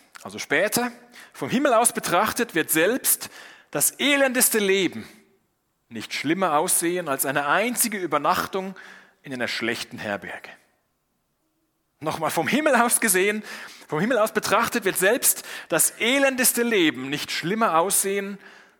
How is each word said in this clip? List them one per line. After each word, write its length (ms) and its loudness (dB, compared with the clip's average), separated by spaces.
also 160 -12
später, 500 0
„vom 160 -8
Himmel 260 2
aus 180 4
betrachtet 640 -2
wird 120 0
selbst 600 0
das 300 -2
elendeste 580 2
Leben 500 0
nicht 240 -12
schlimmer 460 0
aussehen 500 0
als 160 -2
eine 220 0
einzige 520 0
Übernachtung 760 -2
in 100 -12
einer 140 -4
schlechten 540 -6
Herberge.“ 500 -8
Nochmal, 320 -2
vom 160 -2
Himmel 260 2
aus 260 4
gesehen, 440 0
vom 140 -4
Himmel 180 0
aus 160 2
betrachtet 500 0
wird 120 0
selbst 500 2
das 320 0
elendeste 640 2
Leben 460 2
nicht 200 -6
schlimmer 480 0
aussehen 600 0